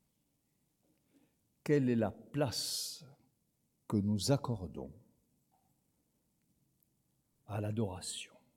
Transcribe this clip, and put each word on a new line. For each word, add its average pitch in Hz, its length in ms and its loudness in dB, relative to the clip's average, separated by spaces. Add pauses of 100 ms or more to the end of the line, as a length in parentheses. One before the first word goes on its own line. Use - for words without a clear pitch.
(1600)
quelle 147 240 6
est 123 80 6
la 110 140 6
place - 960 -4 (840)
que 113 100 0
nous 104 340 2
accordons 92 600 -4 (2500)
à 107 160 -4
l'adoration ? 104 720 -4 (240)